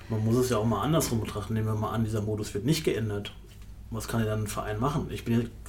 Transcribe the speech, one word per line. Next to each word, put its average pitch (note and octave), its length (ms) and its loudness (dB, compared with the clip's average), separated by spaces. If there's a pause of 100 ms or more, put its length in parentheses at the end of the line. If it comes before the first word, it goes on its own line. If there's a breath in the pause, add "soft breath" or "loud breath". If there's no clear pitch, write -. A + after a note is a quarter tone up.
Man A2 160 0
muss A2+ 120 6
es B2 120 4
ja A#2+ 80 4
auch G#2+ 80 2
mal A2 160 2
andersrum C3 400 2
betrachten. G#2 320 -4
Nehmen A2 140 2
wir A2 80 2
mal G#2+ 160 0
an, A2+ 120 2
dieser G#2+ 180 0
Modus G#2 340 -2
wird G2+ 100 -2
nicht D#3 180 2
geändert. G2+ 500 -2 (580)
Was A2 160 -6
kann A#2 140 0
denn G#2+ 80 2
dann G#2+ 160 0
ein - 20 -2
Verein G#2+ 320 -4
machen? C#3 320 0
Ich G2+ 120 -6
bin A#2 160 4
jetzt, A#2 120 -2 (180)